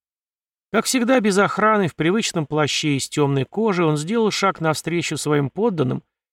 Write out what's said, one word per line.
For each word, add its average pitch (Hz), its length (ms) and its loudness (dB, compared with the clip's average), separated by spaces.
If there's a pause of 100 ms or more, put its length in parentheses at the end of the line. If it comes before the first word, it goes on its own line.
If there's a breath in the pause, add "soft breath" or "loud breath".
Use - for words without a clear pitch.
(720)
Как 220 140 0
всегда, 254 340 2
без 196 200 2
охраны, 202 480 2
в - 80 -8
привычном 170 500 0
плаще 151 500 0
из - 140 -4
тёмной 139 340 0
кожи, 196 400 -2
он 151 140 2
сделал 208 320 0
шаг 185 320 -2
навстречу 160 560 -2
своим 147 320 0
подданным 156 540 -2 (300)